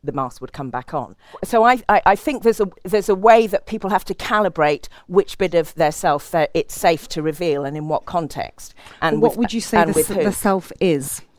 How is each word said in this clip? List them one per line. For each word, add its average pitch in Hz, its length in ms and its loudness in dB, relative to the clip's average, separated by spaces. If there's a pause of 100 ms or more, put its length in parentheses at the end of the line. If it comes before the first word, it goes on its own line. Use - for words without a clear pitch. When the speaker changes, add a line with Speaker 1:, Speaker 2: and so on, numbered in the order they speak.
Speaker 1:
the 143 80 -6
mask 131 300 -6
would 131 100 -14
come 135 200 -10
back 127 240 -8
on. 123 200 -6 (280)
So 226 200 4
I, 240 240 4
I, 202 200 4
I 196 80 6
think 262 260 -4
there's 226 180 2
a, 202 80 0 (160)
there's 190 240 -2
a 208 60 4
way 226 320 6
that - 220 -4
people 226 240 -4
have - 140 0
to 196 100 -6
calibrate 160 720 0 (200)
which 196 300 0
bit 170 160 -2
of 165 220 0
their 156 160 2
self 151 400 -2
that 160 240 2
it's - 200 -2
safe 170 340 0
to 160 120 -6
reveal 151 440 -2
and 143 120 -6
in 156 100 -8
what 156 180 -4
context - 680 -8 (260)
and 208 220 0
Speaker 2:
What 226 120 4
Speaker 1:
with, - 40 -8
Speaker 2:
would 226 160 -2
you 226 80 -4
say - 160 -2
Speaker 1:
and 160 160 2
Speaker 2:
the 156 60 0
Speaker 1:
with 156 100 0
Speaker 2:
s-, 202 80 -4
Speaker 1:
who. 170 60 0
Speaker 2:
the 160 80 0
self 190 480 -2
is? 143 420 0 (160)